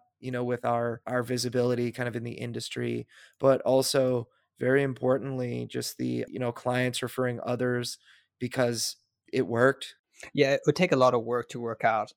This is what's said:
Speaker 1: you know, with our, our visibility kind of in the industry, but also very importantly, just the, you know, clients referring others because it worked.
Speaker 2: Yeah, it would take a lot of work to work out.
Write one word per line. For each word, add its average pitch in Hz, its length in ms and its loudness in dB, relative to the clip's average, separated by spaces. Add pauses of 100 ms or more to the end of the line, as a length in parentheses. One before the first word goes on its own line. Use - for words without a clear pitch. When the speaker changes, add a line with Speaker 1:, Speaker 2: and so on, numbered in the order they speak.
(200)
Speaker 1:
you 127 100 -10
know, 123 140 -4
with 123 200 -4
our, 120 400 -2
our 123 200 -2
visibility 120 680 0
kind 123 180 -4
of 110 60 -6
in 117 80 -6
the 120 100 -8
industry, 120 760 -6 (320)
but 135 220 6
also 127 680 2 (320)
very 131 240 4
importantly, 127 840 -2
just - 300 -8
the, 123 300 -4
you 98 100 -10
know, 120 140 -4
clients 123 500 -2
referring 123 420 -4
others 123 540 -2 (400)
because 120 580 -2 (360)
it 113 160 0
worked. 123 480 2 (360)
Speaker 2:
Yeah, 139 200 4
it 135 140 2
would 147 100 4
take 180 160 4
a 139 40 4
lot 127 180 8
of 113 100 0
work 120 240 -2
to 120 120 -12
work 113 240 -6
out. 110 320 2